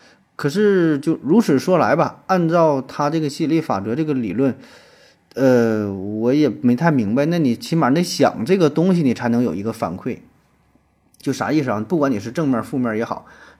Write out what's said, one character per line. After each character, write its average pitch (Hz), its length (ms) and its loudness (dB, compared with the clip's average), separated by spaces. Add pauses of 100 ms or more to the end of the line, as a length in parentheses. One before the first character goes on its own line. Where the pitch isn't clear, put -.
(360)
可 - 120 -2
是 175 500 2
就 160 240 -2
如 175 180 4
此 151 180 2
说 180 200 2
来 127 180 4
吧， 151 300 -2
按 180 220 2
照 160 320 2
他 147 300 -4
这 160 80 -2
个 156 100 -2
吸 156 160 -4
引 135 60 0
力 160 100 2
法 110 200 -2
则 107 160 -4
这 160 80 -2
个 151 100 -2
理 113 180 -4
论， 131 240 0 (800)
呃， 113 580 2
我 107 400 -2
也 147 160 4
没 120 280 0
太 165 160 2
明 113 240 0
白。 143 100 0
那 170 120 -2
你 123 180 0
起 - 180 -8
码 143 160 2
得 165 120 2
想 139 420 0
这 180 120 0
个 160 140 2
东 175 240 2
西， 170 80 2
你 127 100 2
才 120 160 -4
能 117 140 0
有 98 120 -2
一 98 80 -6
个 110 100 -4
反 92 240 -6
馈。 110 220 -8 (1000)
就 139 140 -4
啥 123 180 -4
意 151 120 0
思 127 80 -4
啊？ 107 180 -2
不 180 100 -2
管 139 140 0
你 101 80 -2
是 113 100 -10
正 156 180 -4
面 117 140 0
负 135 160 -8
面 117 180 -2
也 113 80 -2
好， - 220 -10 (340)